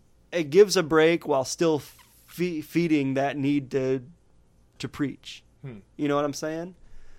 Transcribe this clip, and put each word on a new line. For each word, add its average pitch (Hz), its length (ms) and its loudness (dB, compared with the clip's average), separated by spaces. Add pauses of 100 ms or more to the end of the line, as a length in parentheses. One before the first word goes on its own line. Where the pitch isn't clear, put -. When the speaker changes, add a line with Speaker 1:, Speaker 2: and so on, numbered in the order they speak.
(320)
Speaker 1:
it 160 180 -4
gives 190 260 6
a 185 60 4
break 160 460 2
while 135 160 2
still 160 340 0 (480)
fe-, 170 340 -4
feeding 151 540 0
that 135 220 -2
need 143 340 -2
to, 131 320 0 (800)
to 135 80 -8
preach. - 560 -8 (180)
Speaker 2:
Hmm. 123 160 -14 (180)
Speaker 1:
You 147 120 -2
know 143 80 2
what 147 80 0
I'm 143 100 -4
saying? 165 400 -8 (440)